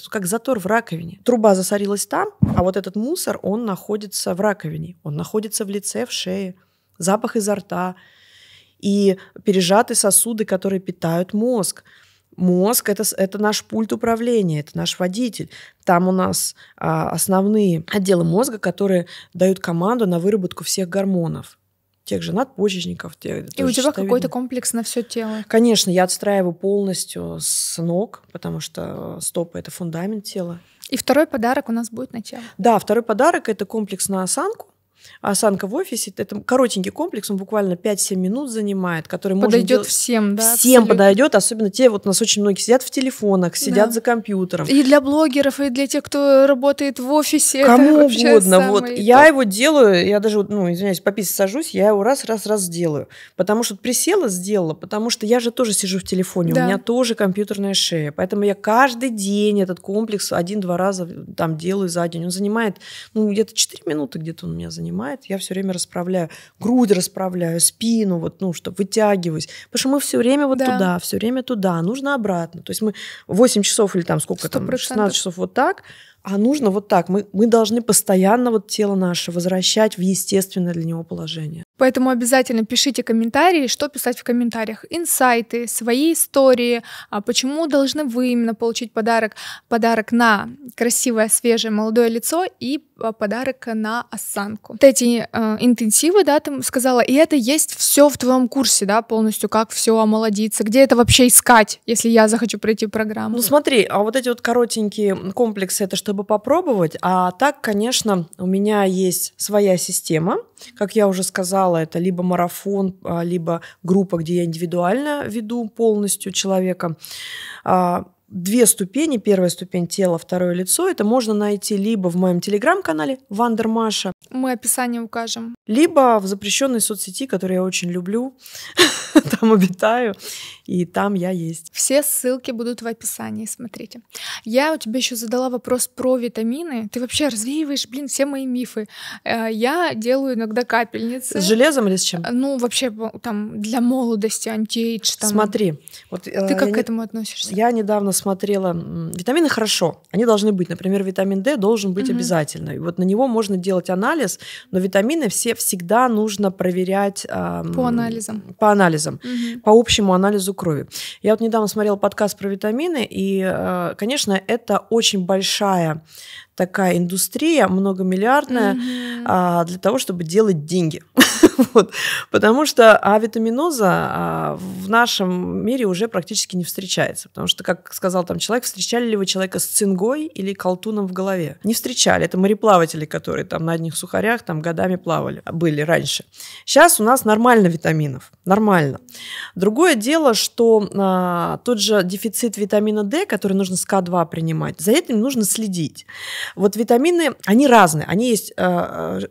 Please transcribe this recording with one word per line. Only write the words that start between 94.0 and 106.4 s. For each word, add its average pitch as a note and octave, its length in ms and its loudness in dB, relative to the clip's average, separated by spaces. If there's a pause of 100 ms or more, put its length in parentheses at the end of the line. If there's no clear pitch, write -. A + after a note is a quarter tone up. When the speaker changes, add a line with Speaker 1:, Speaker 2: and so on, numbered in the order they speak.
Speaker 2:
осанку. G#3 640 -10
Вот A3 100 4
эти, A#3+ 500 4
э, A3 260 0
интенсивы, B3 640 2
да, D4 160 4
ты C#4+ 220 -6
сказала, B3+ 400 0
и B3 120 0
это D#4 220 4
есть C#4 400 0
всё - 340 6
в - 100 -2
твоём B3+ 280 2
курсе, A#3 380 0
да, G#3 160 2
полностью, A3 480 -2
как A3 220 0
всё A3+ 260 2
омолодиться, A3 640 0
где A3+ 200 6
это C4 120 6
вообще A#3+ 320 6
искать, A#3 600 6
если A#3 220 0
я A3+ 180 6
захочу G#3+ 320 -2
пройти A3 260 0
программу? A3 520 -4
Speaker 1:
Ну, A#3+ 40 -2
смотри, C#4 480 4
а F#3+ 140 0
вот A3 120 -2
эти B3+ 140 0
вот A#3+ 120 -4
коротенькие G#3+ 720 0 (180)
комплексы, G3+ 500 -2
это F#3+ 120 -4
чтобы G3+ 300 -4
попробовать, G#3+ 760 0